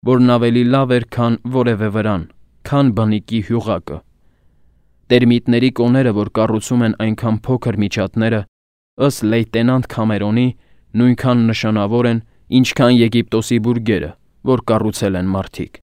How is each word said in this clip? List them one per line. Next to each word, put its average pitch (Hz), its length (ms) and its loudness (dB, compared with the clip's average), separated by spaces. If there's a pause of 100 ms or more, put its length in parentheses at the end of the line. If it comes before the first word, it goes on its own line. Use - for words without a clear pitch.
որն 123 320 4
ավելի 120 340 2
լավ 131 240 0
էր, 120 120 0 (100)
քան 117 220 0 (180)
որևէ 117 400 0
վրան, 101 320 -2 (380)
քան 139 340 2
բնիկի 107 480 0
հյուղակը։ 104 500 -4 (1120)
Տերմիտների 120 720 2
կոները, 123 400 2
որ 104 180 -2
կառուցում 110 480 0
են 110 160 -2
այնքան 110 460 -2
փոքր 123 340 -2
միջատները, 110 600 -2 (560)
ըստ 135 280 0
լեյտենանտ 117 680 0
Քամերոնի, 110 520 -2 (460)
նույնքան 123 560 2
նշանավոր 110 640 0
են, 113 100 -2 (380)
ինչքան 123 400 2
Եգիպտոսի 113 640 0
բուրգերը, 110 460 -2 (340)
որ 123 240 0
կառուցել 107 480 0
են 92 160 -2
մարդիկ։ - 500 -8 (100)